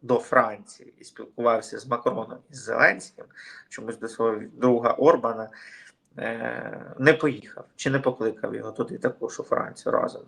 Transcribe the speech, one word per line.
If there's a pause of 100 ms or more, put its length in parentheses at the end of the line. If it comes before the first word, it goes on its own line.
до
Франції
і
спілкувався
з
Макроном (120)
і
з
Зеленським, (440)
чомусь
до
свого (160)
друга
Орбана, (680)
е,
не
поїхав, (120)
чи
не
покликав
його
туди
також
у
Францію
разом